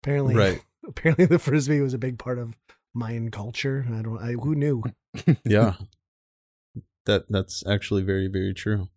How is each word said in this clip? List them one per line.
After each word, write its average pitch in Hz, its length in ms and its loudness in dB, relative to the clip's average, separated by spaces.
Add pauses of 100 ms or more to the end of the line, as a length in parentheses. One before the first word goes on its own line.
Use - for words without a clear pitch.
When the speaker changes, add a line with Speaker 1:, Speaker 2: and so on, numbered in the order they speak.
Speaker 1:
Apparently, 139 320 0
Speaker 2:
Right. 95 260 4 (120)
Speaker 1:
<laughs> - 120 -20
apparently 165 400 2
the - 140 4
frisbee 147 400 0
was 131 140 0
a 120 40 -4
big 120 220 -6
part 127 180 -6
of 117 180 -10 (380)
Mayan 117 380 -4
culture. 127 600 -6
I 110 100 -4
don't, 113 200 -6
I, 120 120 -4
who 139 200 -2
knew? 143 300 0 (300)
Speaker 2:
<laughs> - 300 2
Yeah. 107 300 4 (1300)
That, 104 220 2
that's 95 380 -4
actually 98 360 0
very, 95 260 0
very 98 260 -2
true. 101 420 -2